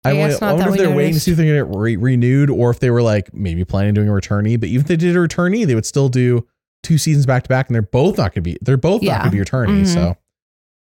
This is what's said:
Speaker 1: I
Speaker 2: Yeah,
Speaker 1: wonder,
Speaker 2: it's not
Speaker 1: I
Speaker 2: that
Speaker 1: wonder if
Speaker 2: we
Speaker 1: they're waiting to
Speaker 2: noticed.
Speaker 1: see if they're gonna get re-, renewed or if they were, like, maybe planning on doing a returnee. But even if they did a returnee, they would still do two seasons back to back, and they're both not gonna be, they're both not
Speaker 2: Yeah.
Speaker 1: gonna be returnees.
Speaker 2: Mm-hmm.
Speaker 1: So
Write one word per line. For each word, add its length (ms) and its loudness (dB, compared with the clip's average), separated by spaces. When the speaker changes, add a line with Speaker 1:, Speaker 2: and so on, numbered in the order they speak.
Speaker 1:
I 80 0
Speaker 2:
Yeah, 80 2
Speaker 1:
wonder, 140 0
Speaker 2:
it's 80 -4
not 60 -2
Speaker 1:
I 100 0
Speaker 2:
that 20 -
Speaker 1:
wonder 160 0
if 40 0
Speaker 2:
we 60 2
Speaker 1:
they're 100 0
waiting 160 0
to 40 -2
Speaker 2:
noticed. 100 -2
Speaker 1:
see 60 0
if 60 2
they're 80 2
gonna 100 -4
get 80 -6
re-, 180 0
renewed 520 2
or 200 0
if 100 -2
they 120 0
were, 100 2
like, 320 0
maybe 320 -4
planning 240 -2
on 60 2
doing 140 2
a 20 0
returnee. 480 -2
But 100 -4
even 120 0
if 60 -2
they 100 0
did 180 0
a 40 2
returnee, 460 0
they 100 0
would 100 -2
still 240 0
do 380 0
two 160 0
seasons 260 2
back 180 0
to 60 -18
back, 200 0
and 60 -2
they're 60 0
both 360 0
not 160 -2
gonna 100 -4
be, 180 -6
they're 160 0
both 240 0
not 60 -2
Speaker 2:
Yeah. 120 0
Speaker 1:
gonna 120 0
be 80 -2
returnees. 480 0
Speaker 2:
Mm-hmm. 60 0
Speaker 1:
So 240 -2